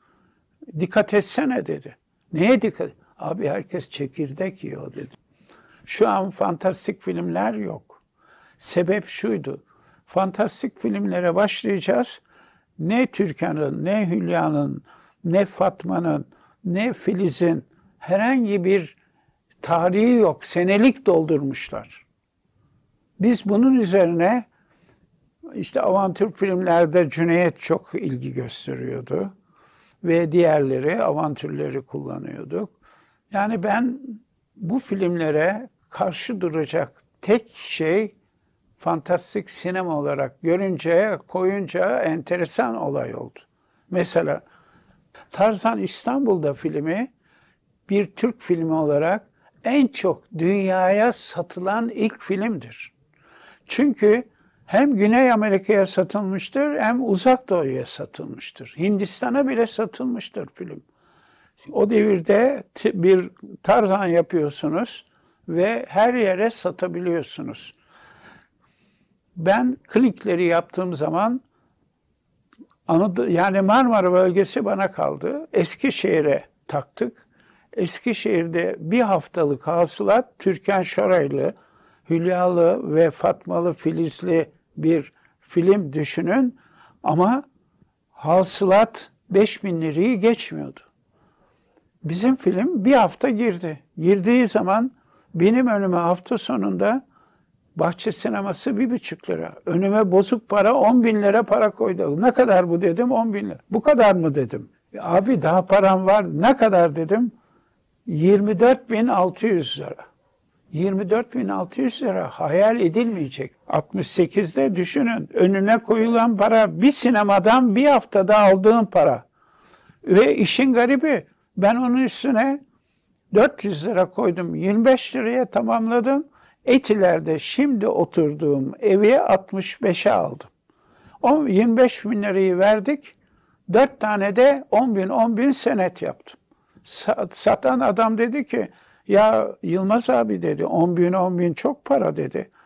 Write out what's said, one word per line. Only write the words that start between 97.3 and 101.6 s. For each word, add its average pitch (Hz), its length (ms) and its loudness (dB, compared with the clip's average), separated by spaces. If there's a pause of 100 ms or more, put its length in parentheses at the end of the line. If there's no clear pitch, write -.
Bahçe 170 360 -2
sineması 202 680 -6
bir 240 120 -2
buçuk - 400 -8
lira. - 240 -8 (120)
Önüme 196 460 0
bozuk 202 360 2
para 208 260 2
on 240 300 4
bin 214 180 2
lira 202 200 4
para 214 280 2